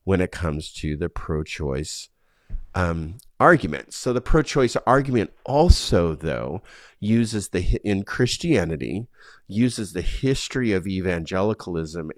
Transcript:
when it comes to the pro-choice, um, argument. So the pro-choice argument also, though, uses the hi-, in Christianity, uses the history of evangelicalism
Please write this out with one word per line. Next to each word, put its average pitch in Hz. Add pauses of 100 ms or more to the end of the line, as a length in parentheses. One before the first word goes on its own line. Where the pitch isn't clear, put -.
when 95
it 90
comes 78
to 76
the 85
pro-choice, 78 (680)
um, 85 (200)
argument. 95
So -
the 123
pro-choice 143 (100)
argument 127 (120)
also, 117
though, 73 (380)
uses 110
the 90
hi-, -
in 101
Christianity, 92 (400)
uses 110
the 87
history 131
of 92
evangelicalism 87